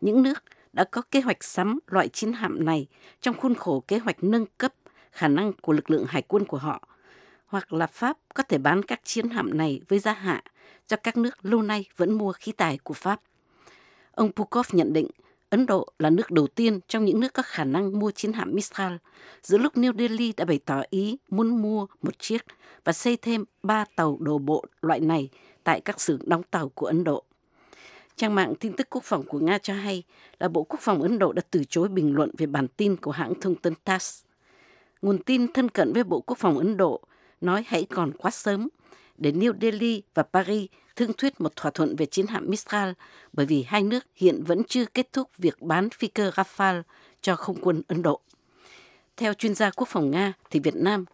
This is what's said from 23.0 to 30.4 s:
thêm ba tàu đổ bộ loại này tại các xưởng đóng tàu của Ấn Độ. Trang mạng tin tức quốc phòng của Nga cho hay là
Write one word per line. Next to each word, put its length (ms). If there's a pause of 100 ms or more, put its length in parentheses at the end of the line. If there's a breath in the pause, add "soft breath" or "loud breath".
thêm 280 (180)
ba 220 (100)
tàu 240
đổ 180
bộ 280 (160)
loại 180
này 300 (340 soft breath)
tại 180
các 200
xưởng 240
đóng 260
tàu 180
của 160
Ấn 180
Độ. 200 (920 loud breath)
Trang 200
mạng 240
tin 140
tức 160
quốc 140
phòng 200
của 160
Nga 180
cho 160
hay 300 (360 soft breath)
là 80